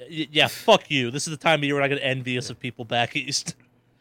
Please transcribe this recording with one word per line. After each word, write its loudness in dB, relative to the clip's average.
Y-, -6
yeah, 4
fuck 4
you. 0
This -6
is -8
the -8
time 4
of -2
year 0
when 2
I 2
get -2
envious -4
of -14
people -10
back -2
east. -4